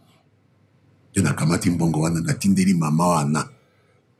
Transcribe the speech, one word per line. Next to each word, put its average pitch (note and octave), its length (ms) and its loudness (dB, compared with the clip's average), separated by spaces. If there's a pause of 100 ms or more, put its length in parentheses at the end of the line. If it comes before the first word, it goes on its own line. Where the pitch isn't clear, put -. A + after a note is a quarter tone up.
(1160)
Et G2 60 0
nakamati D#2 500 0
mbongo E2 300 0
wana, E2 200 -2
natindeli F#2 540 2
mama D#2+ 320 0
wana. D2+ 420 0 (720)